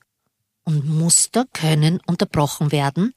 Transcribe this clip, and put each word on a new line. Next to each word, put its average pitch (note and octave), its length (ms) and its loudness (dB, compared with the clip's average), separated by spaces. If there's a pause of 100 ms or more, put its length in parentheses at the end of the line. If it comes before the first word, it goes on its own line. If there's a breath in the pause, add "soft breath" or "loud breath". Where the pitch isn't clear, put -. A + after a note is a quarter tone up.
(640)
und D3+ 220 -2
Muster E3+ 680 0
können D#3 520 2
unterbrochen D#3 640 -2
werden, D#3 460 0